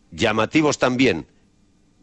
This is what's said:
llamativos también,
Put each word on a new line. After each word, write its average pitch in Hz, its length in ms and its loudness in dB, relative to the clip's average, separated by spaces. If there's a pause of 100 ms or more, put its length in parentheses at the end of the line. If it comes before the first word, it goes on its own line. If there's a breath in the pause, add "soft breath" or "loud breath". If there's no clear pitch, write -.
(120)
llamativos 110 680 0
también, 123 480 0 (760)